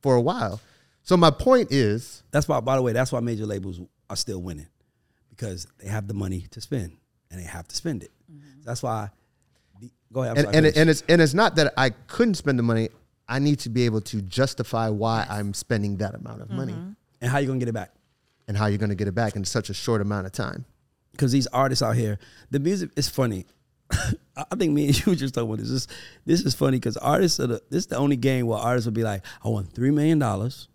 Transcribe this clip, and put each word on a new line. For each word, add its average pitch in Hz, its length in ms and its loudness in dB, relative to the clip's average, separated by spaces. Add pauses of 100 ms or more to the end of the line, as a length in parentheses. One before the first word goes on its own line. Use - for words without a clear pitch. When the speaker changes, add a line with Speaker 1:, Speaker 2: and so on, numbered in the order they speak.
Speaker 1:
for 131 140 4
a 120 60 6
while. 117 380 -2 (440)
So 180 120 4
my 170 160 8
point 247 400 4
is 117 600 0
Speaker 2:
That's 151 160 2
why, 143 120 2
by 127 160 0
the 135 60 2
way, 123 120 2
that's 127 180 0
why 127 100 -2
major 113 240 -2
labels 95 340 -6 (300)
are 101 60 -10
still 95 260 -6
winning, 82 260 -10 (640)
because 92 380 -10 (120)
they - 80 -14
have 104 200 -6
the 104 60 -8
money 95 380 -6
to - 100 -18
spend 95 360 -8 (340)
and 90 80 -14
they 90 60 -12
have 85 220 -12
to - 80 -12
spend 139 280 -4
it. - 80 -20 (200)
Speaker 3:
Mm-hmm. 143 300 -20
Speaker 2:
So 151 40 -18
that's 120 160 -6
why. 110 280 -4 (720)
The, 120 100 -20 (200)
go 127 120 -2
ahead. 117 80 -2
I'm 120 60 0
Speaker 1:
And, 147 80 4
Speaker 2:
sorry, - 120 0
Speaker 1:
and, 156 80 6
Speaker 2:
finish. 151 120 6
Speaker 1:
and 160 120 8
it's, 147 200 2
and 170 120 8
it's 147 120 6
not 196 240 4
that 151 200 4
I 131 140 4
couldn't 226 440 0
spend 139 220 0
the 117 60 2
money. 113 260 2 (380)
I 127 120 -2
need 143 200 4
to - 100 -8
be 120 160 2
able 110 160 0
to 104 200 -6
justify 113 680 -2
why 110 300 0
Speaker 3:
Yes. - 120 -4
Speaker 1:
I'm 101 220 -4
spending 101 440 -2
that 98 180 -4
amount 110 260 -12
of 107 80 -14
money. 123 240 -6
Speaker 3:
Mm-hmm. 170 180 -10 (300)
Speaker 2:
And 123 100 -2
how 139 80 0
you 139 80 0
gonna 131 120 -2
get 120 80 -2
it 113 60 -4
back? 107 200 -8 (540)
Speaker 1:
And 101 100 -4
how 107 100 2
you're 104 120 2
gonna 101 160 0
get 101 120 -2
it 92 80 -4
back 104 200 -2
in 101 100 -4
such - 240 -4
a 101 40 -6
short 110 280 -2
amount 101 260 -2
of 92 40 -14
time. 104 340 -8 (520)
Speaker 2:
'Cause 131 140 2
these 131 160 2
artists 127 340 0
out 113 140 0
here, 107 220 0 (340)
the 139 80 0
music 175 380 -2
is 147 100 -2
funny. 110 380 -2 (220)
<laughs> - 240 -16
I, - 600 -4
I - 60 -4
think 160 160 2
me 147 140 2
and 139 100 4
<laughs> - 80 0
you 208 60 4
were 175 40 4
just 135 200 -4
talking 117 140 -2
about 110 100 -4
this. 110 100 -6
This, 131 180 -4 (380)
this 170 160 2
is 175 140 -2
funny 135 240 0
'cause 113 180 -6
artists 165 420 2
are 127 80 -2
the, 117 220 -4
this - 140 -2
is - 40 -12
the - 100 -6
only 143 200 2
game 123 300 0
where 110 120 -2
artists 120 260 0
will 117 80 -2
be 113 100 0
like, 101 200 -4 (200)
"I - 60 -2
want 101 240 -2
three 127 180 2
million 151 280 4
dollars 113 560 -2